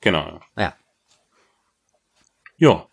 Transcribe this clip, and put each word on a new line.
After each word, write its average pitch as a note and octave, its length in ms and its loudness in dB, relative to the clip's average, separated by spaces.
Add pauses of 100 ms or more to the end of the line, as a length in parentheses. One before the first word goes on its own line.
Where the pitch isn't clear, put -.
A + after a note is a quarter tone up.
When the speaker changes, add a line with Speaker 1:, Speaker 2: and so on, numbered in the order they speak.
Speaker 1:
Genau, D#2+ 260 -2
ja. E2 140 -20 (160)
Speaker 2:
Ja. G2+ 200 -6 (1800)
Speaker 1:
Ja. C3+ 340 2